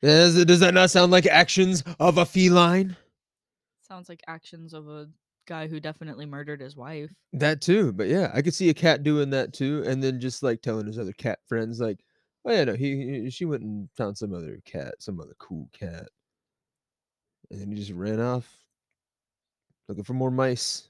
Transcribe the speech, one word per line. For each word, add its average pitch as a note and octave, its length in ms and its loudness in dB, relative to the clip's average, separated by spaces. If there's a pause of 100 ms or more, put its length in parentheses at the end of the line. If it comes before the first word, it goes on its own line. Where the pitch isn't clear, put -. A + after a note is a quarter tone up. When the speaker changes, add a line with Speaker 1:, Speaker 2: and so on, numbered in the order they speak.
Speaker 1:
Does E3 360 6
it, F3 100 6
does F3 140 8
that F3+ 120 6
not F#3 160 6
sound F3+ 220 6
like F3+ 140 6
actions F3 580 4 (160)
of E3 180 4
a F3 80 2
feline? F3+ 720 4 (840)
Speaker 2:
Sounds F3+ 260 -20
like E3+ 200 -20
actions E3 460 -18
of D#3 140 -16
a D3+ 220 -16 (360)
guy D#3+ 220 -10
who D#3 140 -8
definitely D3+ 440 -14
murdered C#3+ 360 -12
his C#3 160 -18
wife. D3+ 340 -14 (220)
Speaker 1:
That D3+ 260 -2
too, F#3 320 2
but F#2 160 -4
yeah, E3 260 0
I C3+ 80 -2
could D3+ 120 0
see F3+ 160 2
a D#3 40 4
cat D3+ 300 2
doing D3 280 0
that C3+ 200 -2
too, C#3 340 -4
and C3 160 -2
then C3 200 -2
just, B2 200 -8
like, A#2+ 200 -2
telling A2 260 -6
his G#2+ 100 -10
other G2+ 140 -8
cat - 360 -6
friends, A2+ 340 -4
like, G#2+ 180 -4 (460)
"Oh A#3 80 -2
yeah, F#3+ 100 2
no, A#2 120 -2
he, C3+ 480 -6
he, B2+ 60 -8
she C3 140 -10
went D3 200 -6
and G#2 280 -10
found G#2 260 -8
some G2+ 160 -8
other D#2+ 300 -12
cat, - 360 -12
some F#2 200 -12
other D2+ 180 -18
cool D#2+ 360 -16
cat." E2 340 -16 (1400)
And G2 80 -16
then G2 100 -14
he G#2 60 -10
just G#2 160 -10
ran G#2 300 -6
off B2 280 -4 (1400)
looking G#2 160 -10
for B2+ 80 -8
more B2+ 180 -2
mice B2+ 580 -4